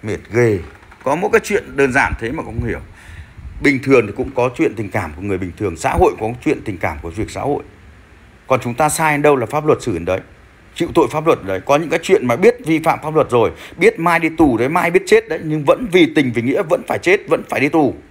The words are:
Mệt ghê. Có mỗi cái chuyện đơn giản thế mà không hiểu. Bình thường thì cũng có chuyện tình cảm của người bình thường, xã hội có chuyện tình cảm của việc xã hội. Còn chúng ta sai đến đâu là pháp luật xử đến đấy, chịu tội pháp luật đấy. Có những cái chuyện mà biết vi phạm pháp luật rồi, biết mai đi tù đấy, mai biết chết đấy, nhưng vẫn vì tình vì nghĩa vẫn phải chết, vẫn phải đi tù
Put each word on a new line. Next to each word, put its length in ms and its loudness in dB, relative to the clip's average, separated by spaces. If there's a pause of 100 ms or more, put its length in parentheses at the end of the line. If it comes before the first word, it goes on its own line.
Mệt 140 -6 (140)
ghê. 280 2 (440)
Có 120 -2
mỗi 160 -2
cái 120 4
chuyện 340 -4
đơn 160 2
giản 260 2
thế 120 -6
mà 120 -8
không 220 -8
hiểu. 140 -6 (840)
Bình 220 2
thường 240 4
thì 100 -10
cũng 180 -6
có 220 0
chuyện 180 -2
tình 140 -8
cảm 260 -6
của 60 -14
người 160 -4
bình 200 -6
thường, 180 -4
xã 180 -2
hội 260 4
có 80 -4 (180)
chuyện 200 0
tình 120 -8
cảm 240 -4
của 80 -10
việc 220 -8
xã 100 -8
hội. 220 -4 (840)
Còn 160 2
chúng 100 -4
ta 160 2
sai 240 0
đến 80 -2
đâu 140 6
là 100 -2
pháp 200 -4
luật 160 2
xử 120 -4
đến 120 -6
đấy, 140 -2 (560)
chịu 200 -4
tội 160 4
pháp 160 -2
luật 180 2
đấy. 200 -4
Có 100 2
những 140 0
cái 140 0
chuyện 240 2
mà 80 2
biết 200 4 (100)
vi 140 0
phạm 240 0
pháp 120 -4
luật 140 2
rồi, 220 2 (260)
biết 220 2
mai 200 2
đi 100 0
tù 280 4
đấy, 120 0
mai 220 0
biết 140 2
chết 240 4
đấy, 140 -4
nhưng 220 -4
vẫn 260 2
vì 240 4
tình 180 2
vì 80 -2
nghĩa 280 0
vẫn 180 0
phải 140 -2
chết, 180 2 (100)
vẫn 200 0
phải 100 -2
đi 100 2
tù 260 2 (160)